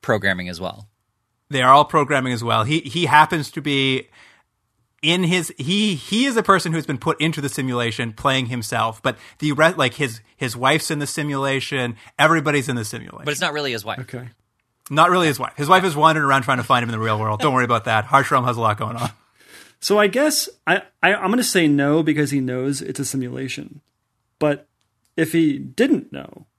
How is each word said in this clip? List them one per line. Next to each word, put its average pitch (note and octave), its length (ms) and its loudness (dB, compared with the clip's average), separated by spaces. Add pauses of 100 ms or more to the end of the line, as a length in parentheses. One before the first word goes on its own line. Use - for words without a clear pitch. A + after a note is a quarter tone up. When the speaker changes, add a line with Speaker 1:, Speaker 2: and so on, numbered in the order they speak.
Speaker 1:
programming F#2+ 480 -2
as F2 140 -12
well. G2 260 -12 (600)
Speaker 2:
They C3+ 100 -2
are B2+ 100 6
all C#3+ 140 10
programming C3+ 480 0
as A2+ 100 -4
well. A2+ 220 0
He, D#3 160 0
he D#3+ 240 -4
happens D3+ 460 4
to D#3+ 100 -10
be C3+ 480 -2 (960)
in F3 220 2
his, E3+ 340 0
he, G3 380 0
he A3 300 -2
is B3 100 -2
a A3 60 0
person F3+ 300 2
who's D#3+ 140 -4
been C#3+ 120 -4
put - 220 -4
into D3+ 200 -2
the C#3 80 -4
simulation A#2+ 640 -4
playing C3 340 -2
himself, A2+ 560 -4
but B2 160 -2 (220)
the D3+ 120 -2
re-, D#3 220 4
like, C3+ 200 0
his, A#2 260 -6 (160)
his A#2 200 -6
wife's C#3+ 340 0
in D3+ 100 -2
the C#3+ 60 -4
simulation, C3+ 920 -4 (220)
everybody's D3 500 2
in B2 80 -2
the A2+ 80 -4
simulation. - 400 -14
Speaker 1:
But D3 80 -2
it's C#3 80 -6
not E3 120 -2
really C#3+ 200 -4
his G#2+ 120 -6
wife. A2 160 -6
Speaker 3:
Okay. B2 280 -12 (600)
Speaker 2:
Not D#3 200 4
really F#3 160 2
his C#3 120 0
wife. B2+ 180 -8
His C#3+ 120 -4
wife F#3 160 6
is E3+ 120 0
wandering D#3 300 4
around C3+ 160 4
trying B2+ 160 0
to B2+ 60 -4
find B2 180 2
him A#2 60 -4
in A#2 40 -6
the A2 120 -4
real A2 140 0
world. G#2+ 220 -2
Don't D3 140 2
worry B2+ 100 4
about A#2+ 200 0
that. A2 200 0
Harsh C3+ 260 2
Realm C3 140 2
has A#2+ 120 -2
a A#2 40 -6
lot G#2+ 180 2
going A2+ 180 -8
on. A#2 140 -4 (680)
Speaker 3:
So G#3 180 0
I G#3 80 4
guess C#4+ 420 0 (180)
I, F#3 160 2 (200)
I, F#3 120 4
I'm F#3+ 160 -2
gonna A#3+ 120 2
say F3 240 2
no D3 360 2
because D3 280 0
he C#3 100 0
knows C3 420 -4
it's C3 180 -8
a C#3 40 -2
simulation. B2+ 760 -8 (580)
But D3 280 0 (500)
if D#3+ 160 0
he D#3 260 2
didn't C#3 540 0
know - 340 -16 (120)